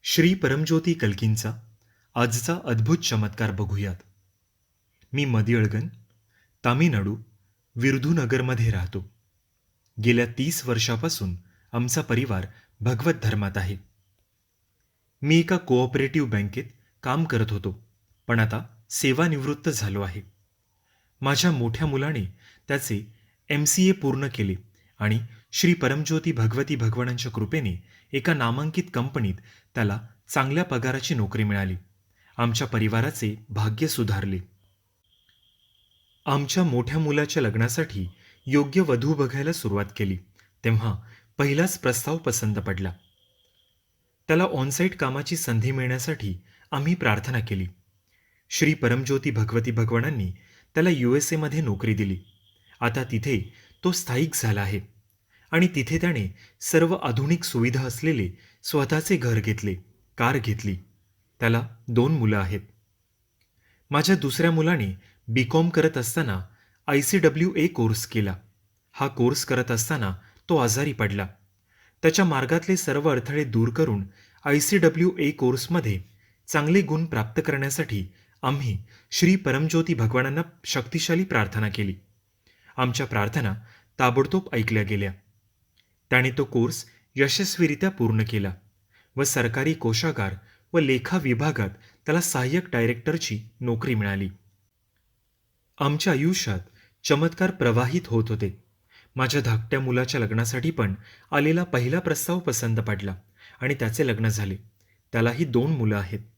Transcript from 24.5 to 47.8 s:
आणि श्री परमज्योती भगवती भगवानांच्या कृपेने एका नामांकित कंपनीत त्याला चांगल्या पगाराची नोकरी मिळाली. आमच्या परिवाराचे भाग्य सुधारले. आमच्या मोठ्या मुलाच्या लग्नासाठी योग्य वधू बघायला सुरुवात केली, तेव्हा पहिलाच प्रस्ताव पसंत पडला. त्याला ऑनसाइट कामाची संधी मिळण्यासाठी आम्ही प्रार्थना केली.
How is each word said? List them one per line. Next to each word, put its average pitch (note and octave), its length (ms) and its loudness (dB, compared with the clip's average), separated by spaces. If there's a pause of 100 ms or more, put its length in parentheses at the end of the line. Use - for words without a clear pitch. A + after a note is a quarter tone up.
आणि G#2+ 200 2 (320)
श्री F3 220 2
परमज्योती D#3 580 0
भगवती B2+ 440 0
भगवानांच्या A#2+ 560 -2
कृपेने G#2+ 520 -4 (300)
एका C#3 200 0
नामांकित C#3+ 500 -2 (100)
कंपनीत B2 400 -2 (420)
त्याला A2 320 -2 (200)
चांगल्या C#3+ 360 0
पगाराची C3 520 -2
नोकरी G#2+ 280 0
मिळाली. G2 320 0 (600)
आमच्या A#2 300 0
परिवाराचे A2+ 840 0
भाग्य G#2+ 380 -2
सुधारले. G2 520 -2 (1900)
आमच्या C#3+ 380 0
मोठ्या C3 360 0
मुलाच्या D3 440 0
लग्नासाठी A2+ 640 -2 (380)
योग्य C#3+ 360 2
वधू C#3 320 2
बघायला C#3 400 -2
सुरुवात G2+ 320 -2 (100)
केली, F#2+ 220 -2 (460)
तेव्हा A2 360 0 (380)
पहिलाच D3 420 0
प्रस्ताव C#3 380 -2
पसंत A2 380 -2
पडला. F#2 380 -4 (1300)
त्याला E3 160 4
ऑनसाइट D#3+ 520 -2
कामाची C#3 420 -4
संधी A#2 340 0
मिळण्यासाठी B2+ 680 -4 (300)
आम्ही D3 240 0
प्रार्थना A#2 440 0
केली. F#2+ 280 -2 (840)